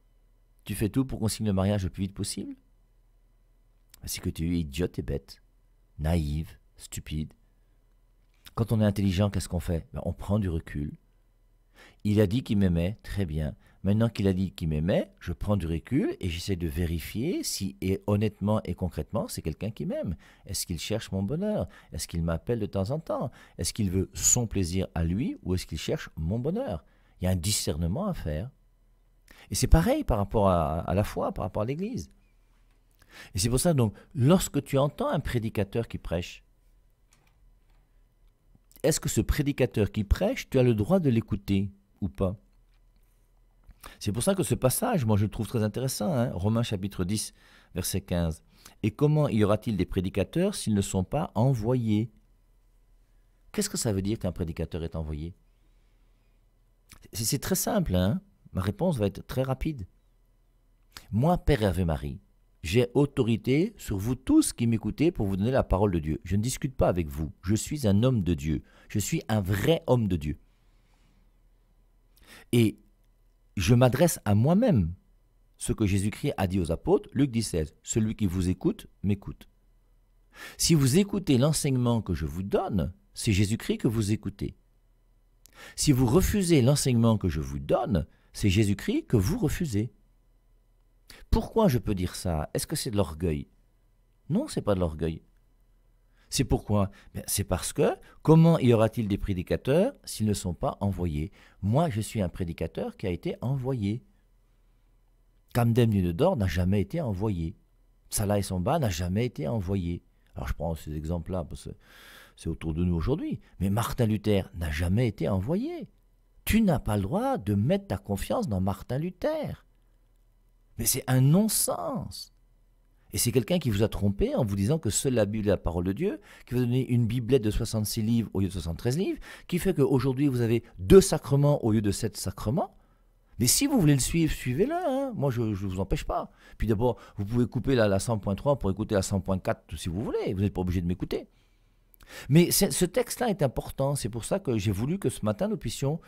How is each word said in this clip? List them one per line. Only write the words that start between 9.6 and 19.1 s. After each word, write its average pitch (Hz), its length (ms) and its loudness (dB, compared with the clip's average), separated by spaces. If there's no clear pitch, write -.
fait ? 82 320 -4
Ben, - 100 -8
on 87 80 -4
prend 101 280 -2
du 95 100 -2
recul. 78 480 -6
Il 104 160 4
a 104 80 6
dit 117 160 -2
qu'il 113 140 0
m'aimait, 90 460 2
très 98 220 -4
bien. 76 300 -4
Maintenant 107 260 2
qu'il 104 180 0
a 98 60 4
dit 92 180 -2
qu'il - 160 -6
m'aimait, 85 520 0
je - 120 -8
prends - 240 -4
du 85 120 -4
recul 131 520 -2
et 90 100 -4
j'essaie 85 280 -6
de 85 100 -4
vérifier 90 760 -4
si, - 360 -6
et 92 280 -2
honnêtement 104 560 0
et 85 120 -6
concrètement, - 520 -6